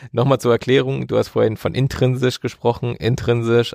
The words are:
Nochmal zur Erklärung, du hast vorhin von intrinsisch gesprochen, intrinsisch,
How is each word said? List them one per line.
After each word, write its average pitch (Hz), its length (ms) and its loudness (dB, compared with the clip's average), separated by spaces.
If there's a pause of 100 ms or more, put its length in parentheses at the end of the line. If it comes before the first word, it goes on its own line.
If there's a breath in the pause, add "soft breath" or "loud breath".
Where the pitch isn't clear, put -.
(120)
Nochmal 123 300 2
zur 123 100 2
Erklärung, 131 560 0
du 113 100 -2
hast 113 120 0
vorhin 110 260 0
von 98 180 -6
intrinsisch 127 680 0
gesprochen, 120 560 -4
intrinsisch, 117 760 0